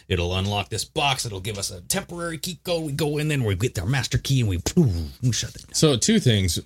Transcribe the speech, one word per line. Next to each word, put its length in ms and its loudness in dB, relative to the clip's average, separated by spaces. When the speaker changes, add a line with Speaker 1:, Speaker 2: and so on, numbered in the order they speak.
Speaker 1:
It'll 300 0
unlock 320 -2
this 160 -6
box. 400 -2
It'll 160 -8
give 160 -8
us 120 -6
a 120 -14
temporary 560 -6
key 260 -10
code. 220 -2
We 80 -4
go 240 -2
in, 100 0
then 160 0
we 120 2
get 220 -2
our 80 -4
master 320 0
key, 220 2
and 100 2
we, 100 0
we 120 2
shut 200 -4
it 140 -16
down. 60 -20
Speaker 2:
So 240 4
two 240 4
things. 440 4